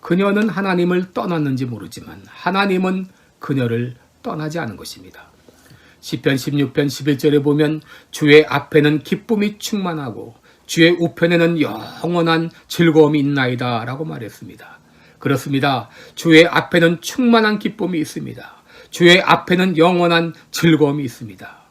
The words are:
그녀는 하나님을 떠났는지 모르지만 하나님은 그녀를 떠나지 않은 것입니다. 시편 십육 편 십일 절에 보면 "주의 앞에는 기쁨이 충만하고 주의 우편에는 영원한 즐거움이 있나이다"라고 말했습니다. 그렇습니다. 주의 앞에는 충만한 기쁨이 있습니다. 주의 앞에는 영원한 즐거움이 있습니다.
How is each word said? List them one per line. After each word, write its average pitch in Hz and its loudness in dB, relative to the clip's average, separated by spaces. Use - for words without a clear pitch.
그녀는 202 0
하나님을 180 -2
떠났는지 143 -4
모르지만 98 -14
하나님은 185 -4
그녀를 123 -4
떠나지 156 -8
않은 110 -10
것입니다. - -20
시편 - -4
십육 139 -4
편 143 0
십일 139 -4
절에 147 2
보면 147 -2
"주의 151 6
앞에는 147 0
기쁨이 208 -4
충만하고 139 -8
주의 165 4
우편에는 170 0
영원한 165 -2
즐거움이 156 4
있나이다"라고 127 -4
말했습니다. - -16
그렇습니다. 135 -2
주의 160 6
앞에는 170 2
충만한 220 2
기쁨이 185 -6
있습니다. 131 -10
주의 175 6
앞에는 180 0
영원한 170 2
즐거움이 147 2
있습니다. 113 -14